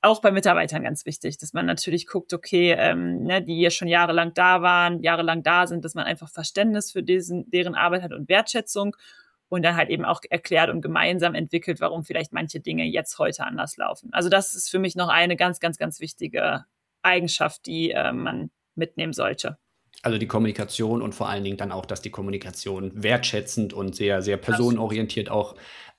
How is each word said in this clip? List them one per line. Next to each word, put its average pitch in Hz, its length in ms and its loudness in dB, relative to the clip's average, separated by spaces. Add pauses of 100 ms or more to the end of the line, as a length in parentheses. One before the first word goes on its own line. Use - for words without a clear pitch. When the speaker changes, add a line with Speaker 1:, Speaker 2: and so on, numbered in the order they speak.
Speaker 1:
auch 220 200 6
bei 202 120 6
Mitarbeitern 165 520 2
ganz - 220 -4
wichtig, 151 320 -8
dass - 140 -12
man 180 140 -2
natürlich 170 400 -2
guckt, - 260 -6
okay, 175 460 2
ähm, 175 460 0
ne, 180 180 0
die 170 180 -2
ja 175 100 6
schon 170 180 -2
jahrelang 170 440 4
da 180 300 6
waren, 175 400 4
jahrelang 165 400 2
da 175 240 4
sind, 170 180 -6
dass 160 100 -8
man 156 120 -4
einfach 160 240 -6
Verständnis 208 640 0
für 190 100 -4
diesen, 180 480 0
deren 175 240 0
Arbeit 175 280 2
hat 170 100 -10
und 143 160 -8
Wertschätzung. 208 680 0 (540)
Und 180 120 0
dann 170 140 4
halt 156 140 2
eben - 140 -2
auch 165 160 0 (100)
erklärt 165 400 2
und 165 100 -2
gemeinsam 165 540 0
entwickelt, 165 460 -4
warum 165 220 -2
vielleicht 156 300 -6
manche 160 280 -6
Dinge 160 260 -4
jetzt - 320 -4
heute - 260 -2
anders - 320 -6
laufen. - 360 -6
Also 180 160 2
das 196 280 4
ist 180 120 -4
für 185 120 0
mich 185 160 -2
noch 180 120 -2
eine 170 280 4
ganz, 180 240 0
ganz, 170 160 -2
ganz 156 240 -6
wichtige - 640 -4 (380)
Eigenschaft, 175 640 0
die, 165 260 -2
äh, - 180 0
man - 400 -6 (240)
mitnehmen 165 380 -6
sollte. - 460 -4 (460)
Speaker 2:
Also 113 140 0
die 107 100 -4
Kommunikation 110 720 0
und 110 140 -6
vor 107 140 -4
allen 98 160 -4
Dingen 98 120 -6
dann 98 160 -6
auch, 95 140 -8
dass - 160 -8
die 113 80 -10
Kommunikation 98 840 -8
wertschätzend 107 800 0
und 95 240 -6
sehr, 98 260 0
sehr 101 140 0
Speaker 1:
Absolut. 110 220 0
Speaker 2:
personenorientiert 113 720 0
auch 107 260 -2 (420)